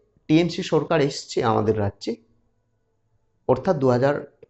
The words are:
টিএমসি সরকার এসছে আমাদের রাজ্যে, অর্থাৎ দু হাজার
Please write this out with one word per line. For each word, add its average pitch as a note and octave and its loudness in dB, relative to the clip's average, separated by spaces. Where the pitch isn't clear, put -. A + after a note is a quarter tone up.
টিএমসি E3 2
সরকার D3 0
এসছে - -4
আমাদের A2 0
রাজ্যে, G#2 -6
অর্থাৎ C3 0
দু C3+ 2
হাজার C3+ 0